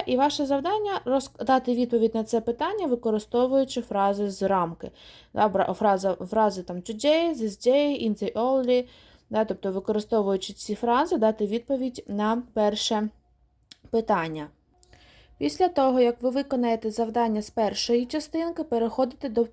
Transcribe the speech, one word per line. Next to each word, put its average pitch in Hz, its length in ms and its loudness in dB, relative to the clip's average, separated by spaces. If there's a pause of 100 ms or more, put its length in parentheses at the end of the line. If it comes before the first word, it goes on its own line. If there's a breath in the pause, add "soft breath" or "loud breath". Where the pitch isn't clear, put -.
і 254 100 0
ваше 285 300 2
завдання 381 580 0
роз-, 262 400 -2
дати 254 300 2
відповідь 233 400 2
на 220 100 -2
це 226 160 0
питання, 320 460 -2
використовуючи 247 960 0
фрази 202 480 0
з 196 120 -6
рамки. 185 480 0 (440 loud breath)
Да, 214 140 4
бра-, 190 260 0
фраза, 190 400 2
фрази 196 480 0
там 180 140 -10
today, 302 580 0
this 220 340 -4
day, 277 400 2
in 208 140 -2
the 190 100 -4
early, 247 560 0 (420 loud breath)
да, 220 140 0
тобто 196 280 -4
використовуючи 196 800 -2
ці - 220 -8
фрази, 247 420 0
дати 220 300 2
відповідь 247 600 -4
на 214 340 -2 (120)
перше 214 540 0 (840)
питання. 165 580 -2 (880 soft breath)
Після 294 300 0
того, 262 320 2
як 240 220 2
ви 254 80 0
виконаєте 240 600 -2
завдання 220 520 0
з - 80 -6
першої 240 560 0
частинки, 320 580 -4
переходите 254 640 -2
до 226 240 0